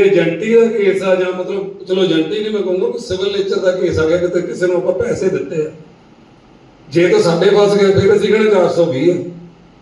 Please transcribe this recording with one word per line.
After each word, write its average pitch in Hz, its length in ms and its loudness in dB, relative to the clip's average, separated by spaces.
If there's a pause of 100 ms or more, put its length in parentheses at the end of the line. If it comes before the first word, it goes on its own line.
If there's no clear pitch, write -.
ਏਜੰਟੀ 180 520 2
ਦਾ 233 140 6
ਕੇਸ 196 340 0
ਆ 185 120 2
ਜਾਂ 185 180 0
ਮਤਲਬ 190 540 -8
ਚਲੋ 185 180 0
ਏਜੰਟੀ 160 360 -2
ਨਹੀਂ 214 120 -4
ਮੈਂ 202 100 -4
ਕਹੂੰਗਾ, 185 240 -2
ਕੋਈ 233 140 -6
ਸਿਵਲ 190 320 -6
ਨੇਚਰ 196 260 -4
ਦਾ 185 140 2
ਕੇਸ 175 260 -2
ਆ 160 80 0
ਗਿਆ, 165 100 2
ਕਿਤੇ 175 260 -2
ਕਿਸੇ - 240 -4
ਨੂੰ 180 100 0
ਆਪਾਂ 170 180 -2
ਪੈਸੇ 156 340 -2
ਦਿੱਤੇ - 380 -4
ਆ, - 40 -12 (1200)
ਜੇ 170 200 2
ਤਾਂ 214 120 4
ਸਾਡੇ 175 300 2
ਫਸ 202 260 4
ਗਏ 196 160 4
ਫਿਰ 196 240 2
ਅਸੀਂ 185 160 0
ਕਹਿਣਾ 214 180 2
ਚਾਰ 180 180 4
ਸੌ 170 160 0
ਵੀਹ 147 280 0
ਆ। - 40 -2 (640)